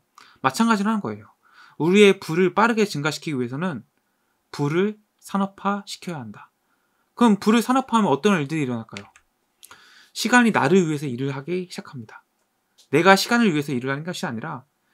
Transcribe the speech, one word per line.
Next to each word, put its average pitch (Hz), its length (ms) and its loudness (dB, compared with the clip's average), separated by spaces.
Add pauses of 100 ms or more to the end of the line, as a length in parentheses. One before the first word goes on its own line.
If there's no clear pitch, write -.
(420)
마찬가지로 214 480 0
하는 220 120 -2
거예요. 104 300 -10 (460)
우리의 196 420 6
부를 170 360 0
빠르게 220 300 2
증가시키기 147 520 -6
위해서는 131 460 -6 (680)
부를 175 460 -2 (220)
산업화시켜야 196 1000 -6
한다. 110 320 -16 (640)
그럼 220 280 4
부를 233 200 4
산업화하면 233 480 0
어떤 165 300 2
일들이 151 220 -4
일어날까요? 120 440 -8 (1080)
시간이 233 380 4
나를 170 360 4
위해서 151 200 -4
일을 135 280 -6
하기 175 340 -8
시작합니다. - 540 -16 (640)
내가 170 280 4
시간을 233 340 0
위해서 147 220 -4
일을 123 160 -4
하는 143 160 -8
것이 180 200 -10
아니라 131 380 -10 (300)